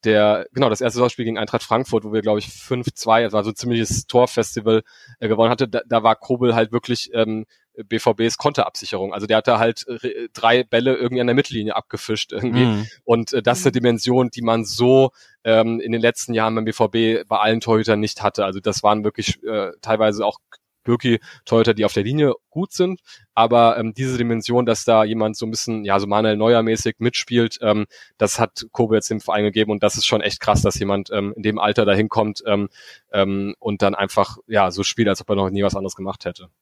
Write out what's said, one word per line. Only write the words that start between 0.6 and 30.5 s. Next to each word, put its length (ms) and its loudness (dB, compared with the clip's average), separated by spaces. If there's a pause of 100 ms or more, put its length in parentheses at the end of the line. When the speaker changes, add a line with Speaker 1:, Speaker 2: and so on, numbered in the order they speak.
Speaker 1:
das 120 -2
erste 160 -2
Saisonspiel 280 0
gegen 120 -4
Eintracht 240 -4
Frankfurt, 420 -2
wo 80 -10
wir, 120 -2
glaub 160 0
ich, 100 -12
fünf 460 -6
zwei, 260 2
das 120 -2
war 100 0
so 80 -4
ein 40 -10
ziemliches 520 -4
Torfestival, 760 2 (380)
äh, 80 -6
gewonnen 240 4
hatte. 160 -2
Da, 200 -4
da 140 0
war 140 4
Kobel 400 0
halt 160 2
wirklich, 420 -6
ähm, 320 -2 (420)
B 120 -4
V 160 2
Bs 220 0
Konterabsicherung. 760 -4
Also 140 -8
der 100 4
hatte 220 2
halt, 280 -2
äh, 460 -8
drei 300 2
Bälle 320 0
irgendwie 260 -2
an 60 0
der 80 2
Mittellinie 400 -2
abgefischt 580 -6
irgendwie. 320 0
Speaker 2:
Mhm. 220 -2 (160)
Speaker 1:
Und, 280 0
äh, 120 -2
das 160 0
ist 80 -4
eine 40 4
Speaker 3:
Mhm. 20 -12
Speaker 1:
Dimension, 580 2
die 100 -12
man 240 0
so, 460 4 (320)
ähm, 360 2
in 120 -6
den 100 0
letzten 320 0
Jahren 220 0
beim 100 -2
B 80 -2
V 140 2
B 400 0
bei 100 0
allen 240 2
Torhütern 380 2
nicht 240 -4
hatte. 200 0
Also 160 -4
das 220 -4
waren 220 2
wirklich, 400 -4
äh, 360 -4
teilweise 460 0
auch 140 -4 (460)
Birki-Torhüter, 880 0
die 120 0
auf 80 0
der 100 -2
Linie 300 0 (160)
gut 240 -6
sind, 260 -2 (340)
aber, 440 4
ähm, 160 -4
diese 240 -4
Dimension, 480 0
dass 180 -2
da 220 4
jemand 320 -2
so 80 -8
ein 40 -8
bisschen, 360 -6
ja, 120 2
so 100 0
Manuel 280 2
Neuer-mäßig 640 0
mitspielt, 600 -2
ähm, 240 2 (320)
das 200 0
hat 360 -2
Kobe 220 0
jetzt 140 -2
dem 120 -4
Verein 240 -2
gegeben 260 0
und 100 -2
das 140 2
ist 100 -4
schon 140 2
echt 220 -4
krass, 200 2